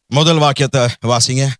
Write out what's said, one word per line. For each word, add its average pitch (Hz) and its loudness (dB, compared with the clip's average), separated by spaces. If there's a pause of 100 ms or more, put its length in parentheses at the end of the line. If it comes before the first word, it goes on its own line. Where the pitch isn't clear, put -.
முதல் 156 2
வாக்கியத்தை 135 0 (200)
வாசிங்க. 127 0 (120)